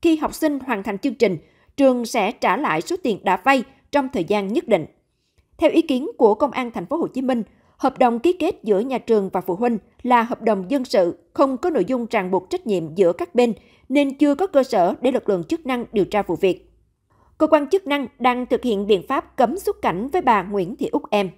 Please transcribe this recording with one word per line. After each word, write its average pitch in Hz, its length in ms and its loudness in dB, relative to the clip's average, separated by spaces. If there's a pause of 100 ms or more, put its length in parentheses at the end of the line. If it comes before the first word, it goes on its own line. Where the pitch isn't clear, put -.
Khi 330 140 4
học 294 180 -4
sinh 294 260 -2
hoàn 240 240 -6
thành 196 140 -6
chương 240 180 -4
trình, 185 220 2 (400)
trường 254 280 4
sẽ 214 260 -2
trả 202 260 0
lại 208 240 -2
số - 220 -6
tiền 208 200 -2
đã 190 200 2
vay 269 200 2 (280)
trong 285 220 0
thời 190 100 -2
gian 202 300 -2
nhất 339 140 -4
định. 185 180 2 (720)
Theo 302 140 2
ý - 100 2
kiến 285 260 -2 (100)
của 214 180 4
Công 269 160 0
an 240 200 -6
Thành 196 140 -8
phố 285 120 -6
Hồ 311 100 -2
Chí - 140 -6
Minh, 247 220 -2 (340)
hợp 269 220 -2
đồng 233 200 4
ký 339 140 0
kết 359 300 -4
giữa 208 160 2
nhà 262 180 -4
trường 208 320 0
và 180 120 -4
phụ 175 140 -4
huynh 233 220 -2 (260)
là 240 180 4
hợp 233 200 -6
đồng 196 300 -2
dân 262 140 -2
sự, 180 320 0 (160)
không 269 240 0
có 349 120 -2
nội 247 160 0
dung 240 240 -4
ràng 185 220 -2
buộc 185 180 -2
trách 370 180 -6
nhiệm 165 280 -4
giữa 175 180 4
các - 220 -6
bên, 240 180 2 (360)
nên 277 280 0
chưa 285 180 4
có 359 120 -2
cơ 277 160 2
sở 190 380 2
để 262 100 2
lực 247 180 -2
lượng 180 140 2
chức 330 220 -6
năng 254 260 -2
điều 202 140 2
tra - 160 -2
vụ 175 140 -2
việc. 180 360 0 (680)
Cơ 311 100 2
quan 294 220 4
chức 381 180 0
năng 277 200 -2 (120)
đang 247 260 0
thực 240 180 -2
hiện 202 240 -2
biện 202 200 2
pháp 294 280 -6
cấm 254 220 2
xuất 403 240 -4
cảnh 214 280 -2
với 359 120 -2
bà 220 220 2
Nguyễn 202 320 -4
Thị - 160 -4
Úc 285 180 -2
Em. 202 280 0